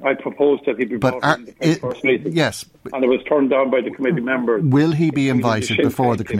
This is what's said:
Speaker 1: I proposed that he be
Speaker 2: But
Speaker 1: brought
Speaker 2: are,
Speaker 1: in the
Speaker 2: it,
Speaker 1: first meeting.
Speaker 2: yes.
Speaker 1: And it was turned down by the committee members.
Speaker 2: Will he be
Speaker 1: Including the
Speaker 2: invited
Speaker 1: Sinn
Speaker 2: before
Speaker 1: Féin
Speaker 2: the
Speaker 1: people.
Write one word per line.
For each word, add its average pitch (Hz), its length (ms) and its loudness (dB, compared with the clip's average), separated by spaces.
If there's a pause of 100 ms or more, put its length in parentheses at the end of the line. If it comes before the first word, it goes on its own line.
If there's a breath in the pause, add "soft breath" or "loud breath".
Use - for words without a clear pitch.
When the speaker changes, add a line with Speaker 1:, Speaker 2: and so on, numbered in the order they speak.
Speaker 1:
I 135 120 0
proposed 143 500 0
that - 140 -2
he 123 80 -2
be 117 100 -6
Speaker 2:
But 127 240 -2
Speaker 1:
brought - 40 -2
Speaker 2:
are, 147 120 2
Speaker 1:
in 240 80 -18
the - 160 -20
Speaker 2:
it, 165 220 2
Speaker 1:
first 127 220 -8
meeting. 139 280 0
Speaker 2:
yes. 147 320 -2 (300)
Speaker 1:
And 131 100 0
it 123 40 4
was 123 200 2
turned 139 220 2
down 135 200 2
by 127 120 2
the 107 80 -6
committee 127 320 -2
members. 120 420 0
Speaker 2:
Will 147 280 4
he 156 180 2
be 139 180 0
Speaker 1:
Including 127 140 2
the 127 60 0
Speaker 2:
invited 110 280 0
Speaker 1:
Sinn - 80 2
Speaker 2:
before 123 300 0
Speaker 1:
Féin 101 40 -2
Speaker 2:
the 104 60 -6
Speaker 1:
people. - 160 -4